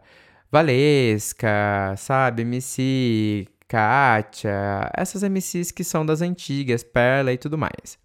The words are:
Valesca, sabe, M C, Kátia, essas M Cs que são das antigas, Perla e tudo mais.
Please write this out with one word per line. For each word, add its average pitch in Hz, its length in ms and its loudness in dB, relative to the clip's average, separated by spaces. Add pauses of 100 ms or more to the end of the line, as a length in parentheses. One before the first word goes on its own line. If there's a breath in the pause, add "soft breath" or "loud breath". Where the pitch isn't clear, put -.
(520 soft breath)
Valesca, 110 1500 2
sabe, 123 460 0
M 120 180 -4
C, 117 840 0 (200)
Kátia, 107 1300 0
essas 190 260 -4
M 196 200 -2
Cs 175 300 -6
que 185 120 -8
são 156 220 -2
das 156 160 0
antigas, 139 640 -2
Perla 127 500 2
e 127 40 -4
tudo 151 200 -6
mais. - 480 -8